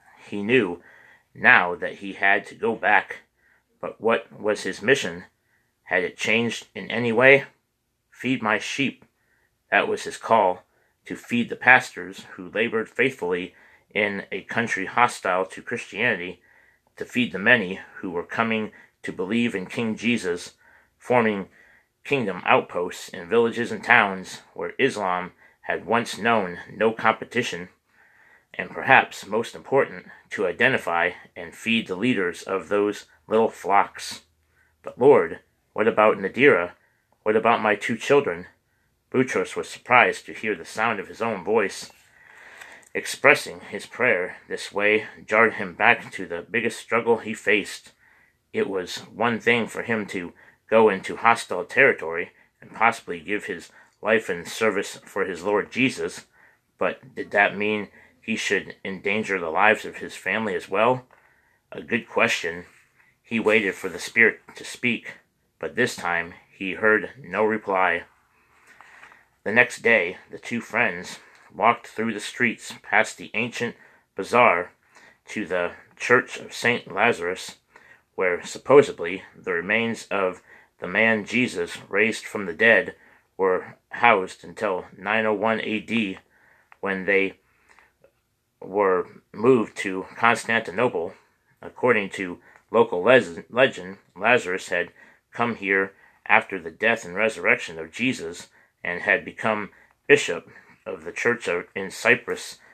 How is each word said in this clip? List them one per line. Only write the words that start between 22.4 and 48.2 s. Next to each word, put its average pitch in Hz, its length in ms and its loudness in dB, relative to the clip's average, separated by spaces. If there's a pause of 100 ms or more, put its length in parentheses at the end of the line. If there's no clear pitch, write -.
outposts 95 640 0
in 90 200 -14
villages 117 420 2
and 101 140 -8
towns 98 560 2 (140)
where 87 240 -8
Islam 92 540 -2 (300)
had 82 240 -6
once 113 300 0
known 98 420 0 (120)
no 110 220 0
competition, 113 760 -4 (880)
and 90 160 -8
perhaps 98 560 4
most 110 280 -4
important, 92 520 -2 (240)
to 98 160 -4
identify 90 640 0 (260)
and 85 180 -14
feed 113 320 -2
the 92 100 -6
leaders 95 460 -2
of 95 260 -6
those 104 380 0 (200)
little 110 240 2
flocks. - 720 -2 (580)
"But - 160 -14
Lord, 107 420 6 (320)
what 107 160 2
about 107 300 4
Nadira? 98 540 2 (500)
What 107 140 0
about 113 260 4
my 107 120 2
two 113 220 -4
children?" 95 500 0 (640)
Boutros 120 460 0
was 85 120 -6
surprised 110 580 2
to - 80 -16
hear 107 200 -4
the 82 100 -8
sound 110 360 -2
of 85 80 -14
his - 140 -10
own 107 220 -4
voice. 101 480 -2 (1000)
Expressing 98 680 2
his - 260 -12
prayer 98 500 -2 (100)
this - 260 -10
way 107 340 2 (180)
jarred 110 300 4
him 95 200 -8
back 110 380 2
to 92 140 -10
the 85 160 -8
biggest 113 360 -4
struggle 117 400 0
he 107 140 -8
faced. - 600 -2 (600)